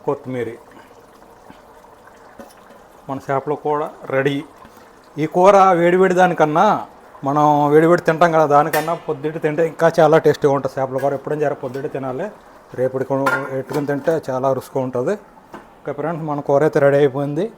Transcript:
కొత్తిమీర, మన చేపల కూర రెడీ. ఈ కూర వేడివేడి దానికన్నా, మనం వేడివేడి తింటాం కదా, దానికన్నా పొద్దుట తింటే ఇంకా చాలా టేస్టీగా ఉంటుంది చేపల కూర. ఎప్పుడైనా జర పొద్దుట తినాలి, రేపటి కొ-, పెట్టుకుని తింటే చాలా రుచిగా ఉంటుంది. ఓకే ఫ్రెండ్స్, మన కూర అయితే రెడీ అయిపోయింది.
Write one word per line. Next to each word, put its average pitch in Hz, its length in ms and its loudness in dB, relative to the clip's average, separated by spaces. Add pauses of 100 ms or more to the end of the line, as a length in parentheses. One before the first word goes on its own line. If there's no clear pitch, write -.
కొత్తిమీర, 127 420 -6 (2500)
మన 135 180 -10
చేపల 143 280 -4 (100)
కూర 151 180 -2 (320)
రెడీ. 139 240 -2 (840)
ఈ - 20 0 (100)
కూర 190 220 6 (220)
వేడివేడి 180 400 4
దానికన్నా, 165 460 2 (640)
మనం 147 180 2 (280)
వేడివేడి 165 360 6
తింటాం 165 260 2
కదా, 160 180 4
దానికన్నా 151 400 2 (140)
పొద్దుట 151 380 -6
తింటే 151 260 -2
ఇంకా 165 160 -2 (120)
చాలా 156 180 6 (100)
టేస్టీగా 143 300 2
ఉంటుంది 131 200 -4
చేపల 131 260 -4
కూర. 139 160 -2
ఎప్పుడైనా 147 260 -6
జర 139 180 -2
పొద్దుట 135 320 -10
తినాలి, 135 320 -8 (520)
రేపటి 127 320 -2
కొ-, 139 80 -2 (360)
పెట్టుకుని 135 360 -6
తింటే 143 240 -2 (140)
చాలా 127 200 -4 (100)
రుచిగా 135 280 -8
ఉంటుంది. 127 280 -4 (680)
ఓకే 143 180 -10
ఫ్రెండ్స్, 160 320 -6
మన 143 180 -6
కూర 143 200 2
అయితే 147 180 0
రెడీ 139 160 4
అయిపోయింది. 143 440 -2 (120)